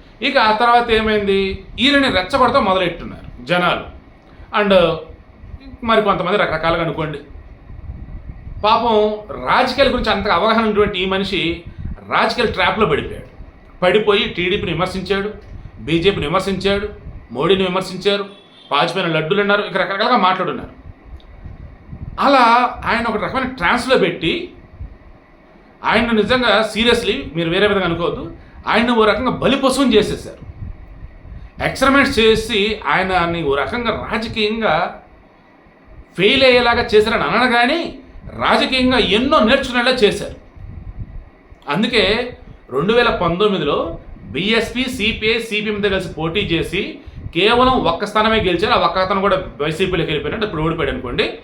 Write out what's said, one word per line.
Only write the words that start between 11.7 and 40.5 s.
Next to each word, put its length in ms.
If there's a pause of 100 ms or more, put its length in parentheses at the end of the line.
రాజకీయాల 400
ట్రాప్లో 360
పడిపోయాడు. 580 (360)
పడిపోయి 480
టీడీపీని 440
విమర్శించాడు, 600 (480)
బీజేపీని 460
విమర్శించాడు, 600 (440)
మోడీని 300
విమర్శించారు, 760 (320)
పాచిపోయిన 380
లడ్డూలు 320
అన్నారు, 220
ఇక 140
రకరకాలుగా 400
మాట్లాడున్నారు. 640 (1400)
అలా 540 (100)
ఆయన 220
ఒక 180
రకమైన 220
ట్రాన్స్‌లో 520
పెట్టి, 540 (1300)
ఆయన్ను 280
నిజంగా 640
seriously 400 (200)
మీరు 140
వేరే 160
విధంగా 200
అనుకోవద్దు, 460 (340)
ఆయన్ను 300
ఓ 80
రకంగా 260
బలి 260
పశువుని 380
చేసేశారు. 560 (1160)
ఎక్స్‌పెరిమెంట్స్ 540
చేసి 680
ఆయనని 560
ఓ 120
రకంగా 580
రాజకీయంగా 920 (1120)
ఫెయిల్ 260
అయ్యేలాగా 520
చేశారని 280
అనను, 300
కానీ 460 (400)
రాజకీయంగా 600
ఎన్నో 420
నేర్చుకునేలా 500
చేశారు. 440 (1300)